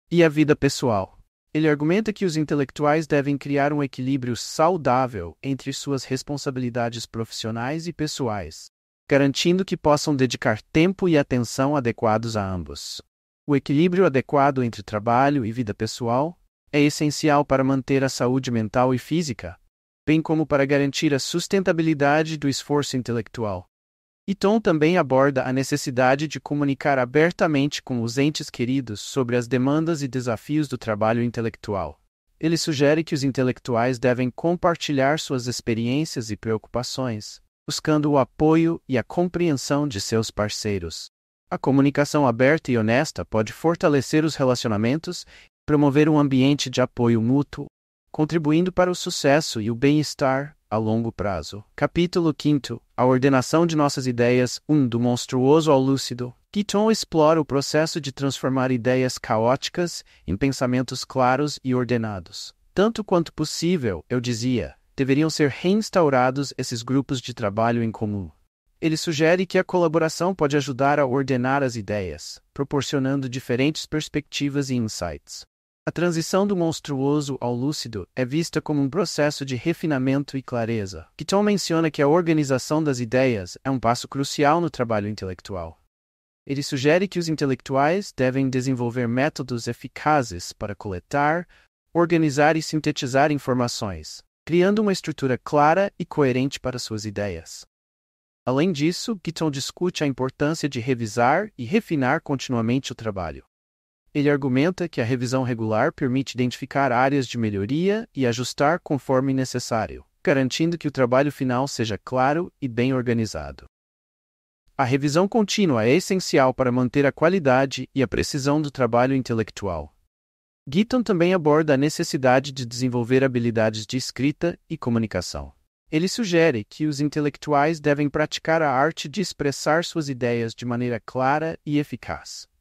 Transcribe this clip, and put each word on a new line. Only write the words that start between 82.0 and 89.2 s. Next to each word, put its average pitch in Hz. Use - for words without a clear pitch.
a 143
organização 156
das 139
ideias 120
é 135
um 135
passo 117
crucial 143
no 165
trabalho 113
intelectual. 92
Ele 139
sugere 151
que -
os 170
intelectuais 147
devem 131
desenvolver 123
métodos 127